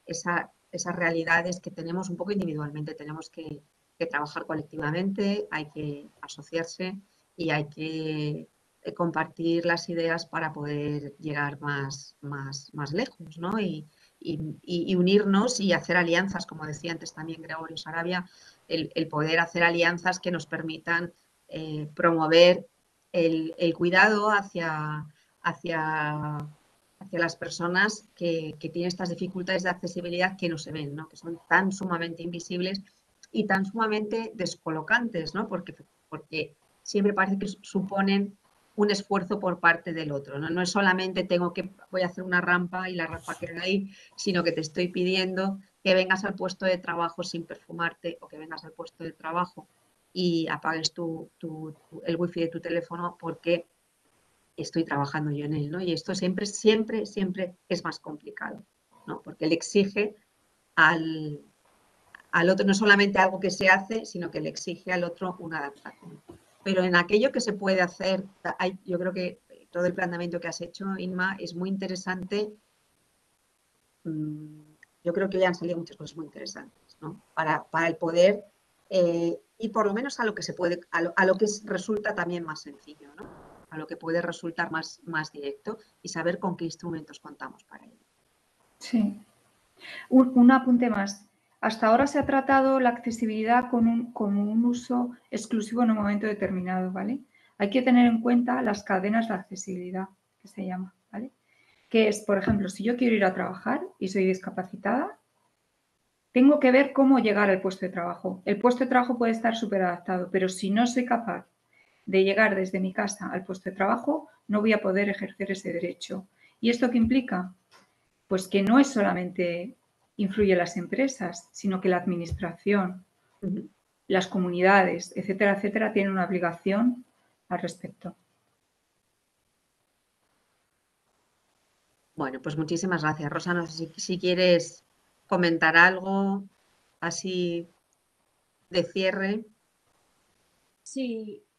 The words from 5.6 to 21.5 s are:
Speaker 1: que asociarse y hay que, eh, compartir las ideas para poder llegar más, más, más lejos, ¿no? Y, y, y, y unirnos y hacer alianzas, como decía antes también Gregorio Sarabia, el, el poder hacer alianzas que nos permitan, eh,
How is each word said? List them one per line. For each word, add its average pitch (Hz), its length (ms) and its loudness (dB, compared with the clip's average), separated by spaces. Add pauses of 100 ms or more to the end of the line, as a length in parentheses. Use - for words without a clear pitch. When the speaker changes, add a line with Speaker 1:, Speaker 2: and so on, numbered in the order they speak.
Speaker 1:
que 147 380 -10 (140)
asociarse 165 760 -8 (400)
y 160 120 -2
hay 151 180 -2
que, 156 800 -6 (340)
eh, - 120 -8
compartir 165 720 -2
las 170 220 0
ideas 165 380 -2
para 160 260 -4
poder 147 680 -6
llegar 147 420 -4
más, 139 600 -6
más, 139 520 -10
más 147 200 -8
lejos, 160 460 -8
¿no? 185 220 -4
Y, 156 260 -6 (320)
y, 156 220 -6 (220)
y, 175 280 -2
y 190 40 2
unirnos 196 680 4
y 196 120 2
hacer 165 240 2
alianzas, 180 500 2
como 156 200 -10
decía 156 260 -8
antes 165 200 -12
también 160 300 -10
Gregorio 160 340 -10
Sarabia, 170 520 -4 (400)
el, 156 260 -2
el 160 140 0
poder 156 300 2
hacer 170 240 2
alianzas 170 560 2
que 180 120 -4
nos 170 160 -4
permitan, 165 640 -4 (360)
eh, 151 460 -8